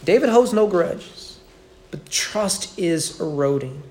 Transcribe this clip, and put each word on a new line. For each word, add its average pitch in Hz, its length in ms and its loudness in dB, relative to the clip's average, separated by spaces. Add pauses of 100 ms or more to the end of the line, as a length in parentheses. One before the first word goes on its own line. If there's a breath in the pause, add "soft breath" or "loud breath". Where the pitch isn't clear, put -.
David 247 260 4
holds 233 240 4
no 214 140 4
grudges, - 720 -4 (500)
but - 180 -12
trust - 680 -4
is 165 420 -2
eroding. 143 720 -2